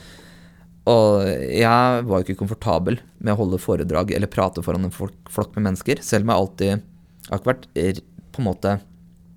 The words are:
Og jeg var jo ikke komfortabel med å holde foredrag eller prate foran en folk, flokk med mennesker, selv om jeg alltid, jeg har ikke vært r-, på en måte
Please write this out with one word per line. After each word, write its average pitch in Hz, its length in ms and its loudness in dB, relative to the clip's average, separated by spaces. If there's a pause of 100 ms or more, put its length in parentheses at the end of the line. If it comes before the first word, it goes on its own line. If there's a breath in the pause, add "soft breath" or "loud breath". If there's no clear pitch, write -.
(880 loud breath)
Og 107 400 6
jeg 117 800 2
var 95 140 2
jo - 40 -6
ikke 95 140 -6
komfortabel 98 580 -2 (240)
med 107 140 0
å - 20 0
holde 92 220 0
foredrag 87 560 -2
eller 98 120 0
prate 92 360 -2
foran 87 220 -2
en 90 60 -4
folk, 95 220 -8 (160)
flokk - 260 -6
med 107 180 0
mennesker, 123 280 -4
selv 104 220 0
om 110 60 0
jeg 95 120 2
alltid, 98 400 -2
jeg - 480 -20
har 98 100 -4
ikke - 140 0
vært - 220 -10
r-, 95 260 0 (300)
på - 80 -8
en 127 60 -2
måte 98 360 -2 (560)